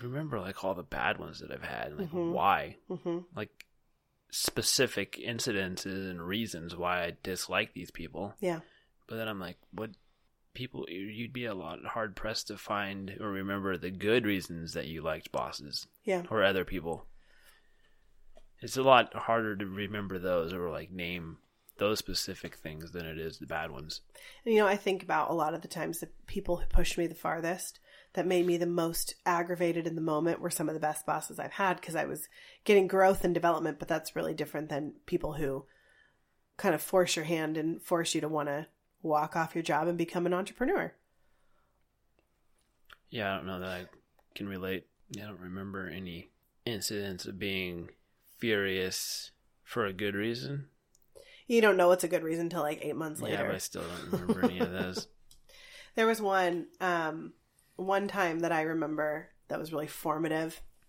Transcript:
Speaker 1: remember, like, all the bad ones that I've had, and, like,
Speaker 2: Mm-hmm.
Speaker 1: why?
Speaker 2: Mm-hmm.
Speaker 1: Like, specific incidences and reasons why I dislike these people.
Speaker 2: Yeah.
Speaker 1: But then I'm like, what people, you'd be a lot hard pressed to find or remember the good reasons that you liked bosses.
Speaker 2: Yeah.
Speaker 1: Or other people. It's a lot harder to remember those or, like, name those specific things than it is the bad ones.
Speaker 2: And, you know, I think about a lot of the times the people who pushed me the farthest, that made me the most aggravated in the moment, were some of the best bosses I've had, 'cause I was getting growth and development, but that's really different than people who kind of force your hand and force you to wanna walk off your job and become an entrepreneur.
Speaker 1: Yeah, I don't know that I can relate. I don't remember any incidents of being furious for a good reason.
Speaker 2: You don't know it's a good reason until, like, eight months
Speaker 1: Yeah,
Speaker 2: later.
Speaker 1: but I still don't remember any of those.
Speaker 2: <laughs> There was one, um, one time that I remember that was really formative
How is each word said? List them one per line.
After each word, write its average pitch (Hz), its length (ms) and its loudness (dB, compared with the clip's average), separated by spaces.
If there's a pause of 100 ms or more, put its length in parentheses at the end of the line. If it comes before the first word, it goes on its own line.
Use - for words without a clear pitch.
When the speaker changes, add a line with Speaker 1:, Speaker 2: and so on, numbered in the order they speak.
Speaker 1:
remember, 131 380 -4
like, 95 240 -6
all 95 100 2
the - 80 -8
bad - 360 -2
ones 82 200 -10
that - 140 -12
I've - 100 -10
had, - 280 -6
and, 151 100 -10
like, 180 80 -4
Speaker 2:
Mm-hmm. 170 240 -2
Speaker 1:
why? 165 460 2 (120)
Speaker 2:
Mm-hmm. 175 280 -4 (180)
Speaker 1:
Like, - 280 -10 (680)
specific - 920 0
incidences 95 840 -2
and 87 100 -8
reasons 87 540 -4
why 87 300 0
I 87 180 -6
dislike 92 500 -2
these - 200 -12
people. 85 480 -8
Speaker 2:
Yeah. 170 200 -2 (460)
Speaker 1:
But 113 120 -8
then 110 100 -4
I'm 107 100 -6
like, 90 180 -10 (140)
what 107 200 -8 (600)
people, - 360 -8
you'd 107 440 -8
be 123 120 -6
a 110 100 -4
lot 85 300 -8
hard 107 320 -4
pressed - 320 -4
to 104 80 -8
find 98 640 -4
or 107 100 -4
remember 98 480 0
the 90 140 -4
good 107 340 2
reasons 85 460 -2
that 76 160 -4
you 80 120 -8
liked 78 300 -4
bosses. - 560 -6 (160)
Speaker 2:
Yeah. 180 260 -2
Speaker 1:
Or 107 140 2
other 95 220 4
people. 82 420 -6 (1500)
It's 123 180 -4
a 131 40 4
lot 127 320 10
harder 110 400 2
to 98 120 -4
remember 98 520 -4
those 90 340 2
or, 87 180 -2
like, 80 200 -8
name 87 460 -6 (420)
those 104 200 2
specific - 580 -6
things 78 360 -10
than 85 140 -6
it 80 100 -8
is 80 220 -8
the - 80 -12
bad 80 240 -4
ones. 73 320 -10 (420)
Speaker 2:
And, 226 80 0
you 214 80 8
know, 208 60 6
I 196 100 4
think 190 260 0
about 160 280 0
a 165 40 0
lot 156 200 0
of 165 80 -6
the - 60 -12
times 165 320 -4
the 160 100 -10 (160)
people 175 320 -2
who - 80 2
pushed - 320 8
me 170 80 2
the 160 80 -4
farthest, 165 640 -2 (320)
that 175 140 0
made 180 200 6
me 175 120 4
the 170 80 2
most 170 480 0 (100)
aggravated 175 600 2
in 165 80 -4
the 160 80 -2
moment, 160 400 2
were 170 80 -2
some 160 180 -2
of 156 60 -2
the 160 60 -4
best 151 260 -2
bosses 156 320 -2
I've - 160 -8
had, 185 260 2
'cause 160 160 -6
I 151 80 0
was 147 240 -6 (360)
getting 202 220 8
growth 190 380 6
and 180 80 4
development, 165 460 2
but - 100 -8
that's 160 260 -2
really 160 200 -2
different 151 340 -4
than 151 240 -4 (140)
people 151 280 0
who 139 300 -2 (920)
kind 185 160 4
of 151 80 -2
force 180 340 4
your 160 80 -2
hand 160 320 0
and 160 260 -2
force 165 320 0
you 160 60 0
to 151 80 0
wanna 147 400 -2 (320)
walk 151 340 2
off 160 200 0
your 165 80 -2
job 160 260 2
and 175 80 0
become 170 300 0
an 175 80 2
entrepreneur. 247 600 0 (2250)
Speaker 1:
Yeah, 104 220 -2
I 98 40 0
don't 87 100 -6
know 92 140 -4
that 92 100 -4
I 92 160 -6 (480)
can 101 140 -8
relate. 92 380 -6 (300)
I 101 100 -10
don't 98 140 -14
remember 95 480 -8
any 87 420 -10 (340)
incidents 101 640 -4
of 98 120 -10
being 92 520 -4 (480)
furious 98 920 0 (320)
for 117 220 -2
a 98 60 -2
good 101 220 -2
reason. 131 520 -2 (800)
Speaker 2:
You 233 140 6
don't 208 160 8
know 180 140 10
it's 180 140 6
a 170 40 2
good 165 140 2
reason 165 240 0
until, 165 160 -2
like, 151 220 -2
eight 147 120 -2
months 156 240 -6
Speaker 1:
Yeah, - 60 -4
Speaker 2:
later. 101 200 0
Speaker 1:
but 98 100 0
I - 20 -4
still - 240 -6
don't 175 380 -4
remember 202 300 0
any - 100 -4
of 240 120 0
those. 185 400 -4
Speaker 2:
<laughs> - 40 -20 (800)
There 226 100 6
was 220 160 4
one, 180 460 4 (120)
um, 165 520 0 (420)
one 196 320 2
time 185 340 0
that 170 120 2
I 160 100 4
remember 151 640 -2 (200)
that 151 100 -4
was 156 140 -8
really 151 160 -4
formative 160 760 -2 (260)